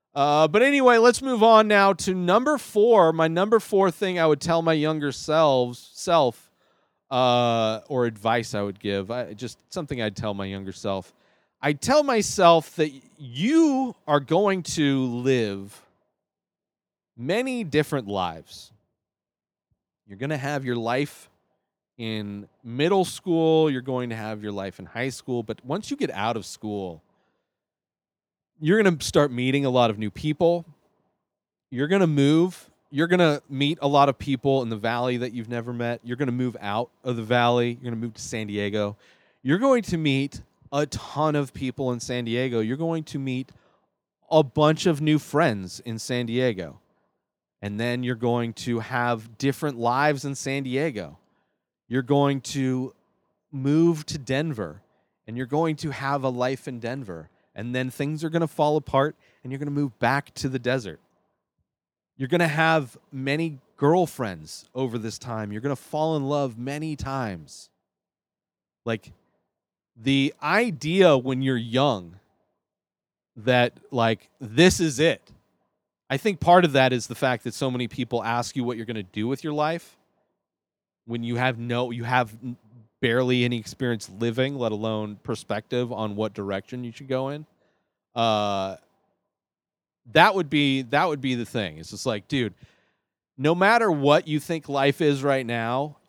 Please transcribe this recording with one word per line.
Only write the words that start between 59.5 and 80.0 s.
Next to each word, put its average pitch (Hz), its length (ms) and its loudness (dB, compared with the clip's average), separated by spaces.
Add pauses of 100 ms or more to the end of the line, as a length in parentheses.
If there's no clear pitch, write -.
you're 135 80 -8
gonna 147 120 -6
move 143 280 -2
back 135 360 0
to - 120 -6
the 131 100 -4
desert. 120 440 -4 (1120)
You're 131 140 -6
gonna 170 180 2
have 160 500 0 (140)
many 139 480 -4 (160)
girlfriends 131 960 -2
over 127 240 -4
this 110 220 -8
time. 110 320 -8
You're 104 80 -8
gonna 139 160 -4
fall 156 400 -4
in 147 140 -2
love 139 280 -4
many 147 380 -8
times. 117 760 -8 (1160)
Like, 117 260 -6 (880)
the 135 400 0
idea 170 760 4
when 131 240 -2
you're 131 160 0
young 113 640 -2 (1120)
that, 123 380 2 (180)
like, 113 380 0 (100)
this 139 400 4
is 156 180 0
it. 143 360 0 (760)
I 135 60 -2
think 185 240 -2
part 175 240 8
of 160 80 2
that 131 220 4
is 120 140 -4
the 120 80 -10
fact 127 280 -2
that 117 100 -6
so 135 160 -4
many 123 200 -4
people 117 340 -4
ask 120 320 -4
you 127 80 -2
what 120 140 -4
you're 117 80 -10
gonna 110 180 -8
do 107 240 -6
with 135 160 -6
your 156 100 -6
life 151 440 -4 (1080)